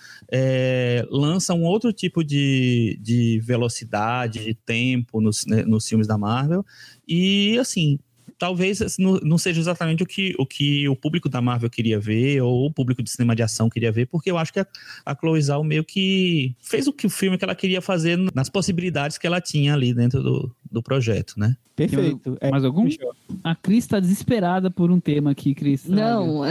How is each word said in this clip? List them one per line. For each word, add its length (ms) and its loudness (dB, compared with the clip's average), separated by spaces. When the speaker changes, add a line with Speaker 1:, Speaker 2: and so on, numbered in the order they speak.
Speaker 1:
É, 800 0
lança 440 0
um 100 0
outro 280 2
tipo 320 -2
de, 800 2
de 380 2
velocidade, 1040 -2
de 80 -4
tempo 680 -2
nos, 260 0
né, 180 2
nos 240 0
filmes 200 2
da 100 0
Marvel. 480 0
E, 520 2
assim, 400 0
talvez 420 -2
não, 240 2
não 160 2
seja 220 0
exatamente 420 0
o 40 -2
que, 340 -4
o 60 0
que 420 0
o 80 0
público 320 -2
da 140 -2
Marvel 280 0
queria 300 0
ver, 420 0
ou 260 2
o 40 -4
público 320 -2
de 80 -8
cinema 240 0
de 80 0
ação 260 0
queria 220 0
ver, 160 0
porque 240 -4
eu 60 0
acho 160 -2
que 60 -2
a, 80 -2
a 100 -6
Chloe 260 0
Zhao 220 0
meio 200 0
que 800 0
fez 260 -2
o 60 2
que, 120 -4
o 40 2
filme 280 0
que 60 -8
ela 120 -2
queria 260 -2
fazer 360 0
nas 160 -2
possibilidades 680 -2
que 100 -4
ela 140 0
tinha 320 0
ali 200 2
dentro 300 2
do, 280 -2
do 100 -4
projeto, 560 -2
né? 180 2
Speaker 2:
Perfeito. 640 0
Speaker 3:
Tem 120 0
mais 120 2
Speaker 2:
É, 40 4
Speaker 3:
algum? 160 2
Speaker 2:
Michel. 280 -2
Speaker 3:
A 120 -2
Cris 320 0
tá 120 0
desesperada 720 0
por 200 2
um 80 4
tema 320 2
aqui, 220 0
Cris. 320 0
Speaker 4:
Não, 580 0
a 80 -2